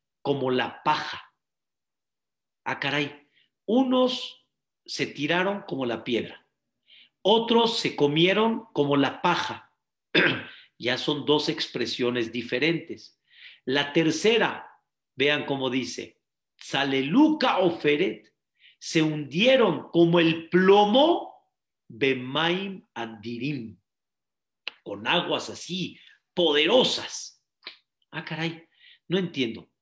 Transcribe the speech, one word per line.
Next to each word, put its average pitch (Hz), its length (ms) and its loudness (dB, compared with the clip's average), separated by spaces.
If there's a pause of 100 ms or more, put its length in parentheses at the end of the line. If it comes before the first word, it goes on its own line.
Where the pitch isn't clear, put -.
(220)
como 131 280 -2
la 127 320 -2
paja". - 520 -4 (1300)
Ah, 127 160 -8
caray. 143 480 -4 (380)
Unos 254 800 0 (400)
se - 200 -6
tiraron 180 640 -4
como 135 160 -6
la 113 180 -4
piedra. - 440 -6 (760)
Otros 226 560 4
se - 160 -4
comieron 185 800 2
como 143 240 2
la 135 240 0
paja. - 520 -2 (420)
<clears throat> 160 420 0 (240)
Ya 123 160 -2
son 139 300 -4
dos 147 220 2
expresiones 123 800 -4
diferentes. 123 920 -4 (440)
La 139 280 -2
tercera, 165 760 0 (480)
vean 139 280 0
cómo 131 260 -4
dice, - 500 -6 (360)
"Tzaleluka 180 1000 2
oferet", 170 760 0 (460)
se - 240 -2
hundieron 156 880 2
como 170 300 6
el 165 280 2
plomo, 208 840 4 (540)
"bemaim 143 1080 -2
adirim", 117 840 -8 (1080)
con 104 240 -12
aguas 143 420 -2
así 160 480 -10 (340)
poderosas. 175 1120 0 (680)
Ah, 165 120 -10
caray, 165 400 -6 (440)
no 175 100 0
entiendo. 131 500 -4 (140)